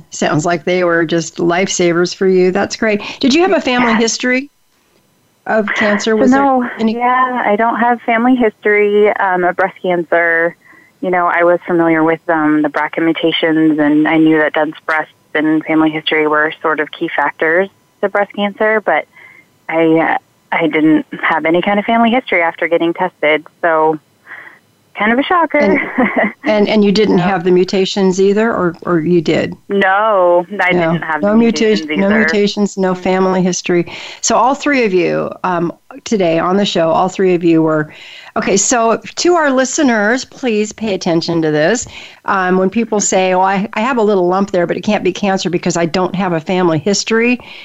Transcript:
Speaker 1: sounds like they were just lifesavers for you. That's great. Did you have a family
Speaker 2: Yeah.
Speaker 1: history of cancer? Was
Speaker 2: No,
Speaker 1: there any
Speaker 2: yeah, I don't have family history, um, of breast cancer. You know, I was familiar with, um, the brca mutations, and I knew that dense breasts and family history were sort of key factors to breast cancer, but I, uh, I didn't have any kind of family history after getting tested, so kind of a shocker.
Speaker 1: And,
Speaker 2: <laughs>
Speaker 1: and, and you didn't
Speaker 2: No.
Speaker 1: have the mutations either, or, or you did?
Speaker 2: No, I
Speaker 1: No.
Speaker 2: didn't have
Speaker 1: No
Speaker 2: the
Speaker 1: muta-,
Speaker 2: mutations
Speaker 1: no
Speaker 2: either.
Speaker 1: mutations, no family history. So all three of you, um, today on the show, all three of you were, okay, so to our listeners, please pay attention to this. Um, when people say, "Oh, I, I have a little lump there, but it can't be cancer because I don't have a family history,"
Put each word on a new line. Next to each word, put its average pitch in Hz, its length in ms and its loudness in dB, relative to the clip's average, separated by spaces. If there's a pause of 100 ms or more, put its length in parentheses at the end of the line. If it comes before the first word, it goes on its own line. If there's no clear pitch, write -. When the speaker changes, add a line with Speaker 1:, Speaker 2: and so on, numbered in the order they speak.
(100)
Speaker 1:
sounds 165 340 -2
like 175 200 -2
they 180 200 0
were 170 200 2
just 165 320 -4
lifesavers 175 760 0
for 196 120 -2
you. 185 240 4
That's 202 260 -4
great. 214 240 -2 (200)
Did 262 140 2
you 330 80 4
have 381 100 2
a 320 80 2
family 247 320 0
Speaker 2:
Yeah. 220 60 2
Speaker 1:
history 247 520 -2 (960)
of 220 280 0
cancer? 208 400 -2
Was 254 160 2
Speaker 2:
No, 269 300 2
Speaker 1:
there 240 180 -6
any 220 160 0
Speaker 2:
yeah, 247 500 0
I 208 120 2
don't 226 200 0
have 240 260 0
family 240 340 2
history, 208 800 2
um, 180 280 0
of 180 120 0
breast 185 260 -2
cancer. 170 720 0 (460)
You 185 100 -4
know, 180 160 0
I 165 160 0
was 175 240 4
familiar 165 380 2
with, 165 240 0
um, 151 340 0
the 151 60 -2
brca 151 340 -4
mutations, 160 760 0
and 151 280 2
I 160 120 2
knew 160 200 4
that 151 140 0
dense 156 240 -2 (100)
breasts 160 260 -4 (220)
and 156 300 0
family 160 260 0
history 156 360 -2
were 151 260 0 (100)
sort 156 180 -2
of 147 120 -4
key 170 160 -8
factors 160 600 0 (340)
to 202 60 -2
breast 202 260 -2
cancer, 214 460 -2
but 165 260 -2 (640)
I, 165 180 0 (120)
uh, 156 200 0 (340)
I 170 140 -2
didn't 156 400 2 (160)
have 156 240 -2
any 170 160 2
kind 202 160 0
of 208 60 -4
family 233 260 2
history 190 320 0
after 165 260 -2
getting 170 260 0
tested, 156 500 -2 (160)
so 160 380 0 (960)
kind 214 180 -2
of 240 80 0
a - 20 -2
shocker. 339 360 0
Speaker 1:
And, 196 200 2 (580)
Speaker 2:
<laughs> - 80 -20
Speaker 1:
and, 214 240 2
and 208 160 2
you 202 60 4
didn't 196 260 2
Speaker 2:
No. 175 60 2
Speaker 1:
have 180 220 -2
the 185 80 2
mutations 190 680 2
either, 208 320 2
or, 175 300 -2
or 175 160 0
you 170 220 2
did? 156 340 -2 (140)
Speaker 2:
No, 190 760 2 (140)
I 180 140 0
Speaker 1:
No. 170 200 2
Speaker 2:
didn't 165 100 -2
have 156 200 -4
Speaker 1:
No 202 80 0
Speaker 2:
the 214 60 2
Speaker 1:
muta-, 233 300 2
Speaker 2:
mutations 202 220 0
Speaker 1:
no 156 180 -2
Speaker 2:
either. 208 120 2
Speaker 1:
mutations, 202 580 0
no 185 200 0
family 185 440 0
history. 175 460 -2 (360)
So 233 120 0
all 247 220 2
three 277 280 0
of 208 80 0
you, 156 380 0 (140)
um, 170 280 -2 (300)
today 170 380 0
on 175 160 0
the 202 80 2
show, 165 260 0
all 160 180 2
three 185 260 0
of 175 100 -2
you 165 180 4
were, 156 300 0 (420)
okay, 220 220 -2
so 226 400 0
to - 380 -2
our 302 180 2
listeners, 254 720 0
please 214 480 -4
pay 220 220 -4
attention 165 480 -2
to 156 100 0
this. 160 340 0 (380)
Um, 185 320 0
when 185 120 2
people 220 300 -2
say, 185 360 0
"Oh, 185 60 2
I, 190 340 0
I 214 60 -4
have 247 180 -2
a 220 40 0
little 202 240 2
lump 190 240 0
there, 175 160 0
but 175 100 -4
it 175 60 -8
can't 214 220 -2
be 180 80 0
cancer 190 360 -2
because 170 280 -2
I 170 100 0
don't 185 300 -2
have 185 160 -2
a 160 80 -2
family 175 380 0
history," 226 600 0 (260)